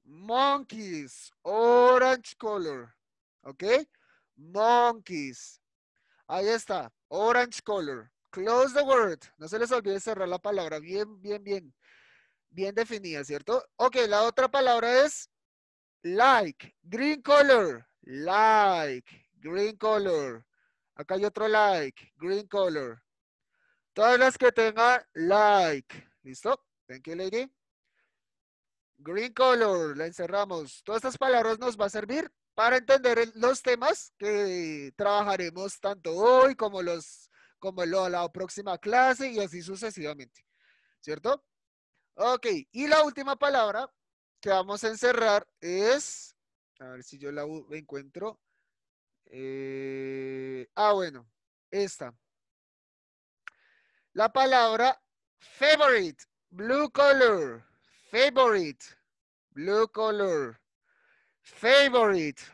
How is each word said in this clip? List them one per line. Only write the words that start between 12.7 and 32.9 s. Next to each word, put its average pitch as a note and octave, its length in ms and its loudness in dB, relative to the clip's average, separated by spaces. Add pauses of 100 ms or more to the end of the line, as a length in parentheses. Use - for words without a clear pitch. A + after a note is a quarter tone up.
definida, G3 500 -6
¿cierto? D3+ 400 -4 (120)
Ok, B3 200 0 (120)
la G#3 140 2
otra B3+ 260 0
palabra B3+ 560 4
es - 240 -6 (760)
like. G#3 800 2
Green B3+ 400 -4
color. B3 640 4 (160)
Like. F3 1300 0
Green G3 420 -6
color. E3+ 680 -2 (480)
Acá E3 220 -8
hay G3 80 -4
otro G#3 240 -4
like. G3 680 0
Green G3 300 -6
color. D#3 560 -4 (880)
Todas A#3+ 260 4
las B3+ 200 4
que B3 140 6
tengan A3+ 500 2 (120)
like. F3+ 920 2 (140)
¿Listo? G3 420 -6 (220)
Thank C3 220 -18
you, E3 80 -10
lady. G#3 340 -6 (1500)
Green G3 340 -8
color. G#3+ 640 2
La D#3 100 -6
encerramos. F3 800 -8
Todas G#3+ 140 -4
estas B3+ 200 -8
palabras A3+ 400 2
nos A#3+ 180 -6
va G#3 100 -2
a G3 40 -4
servir A#3+ 400 -6 (240)
para A#3 220 2
entender B3+ 420 2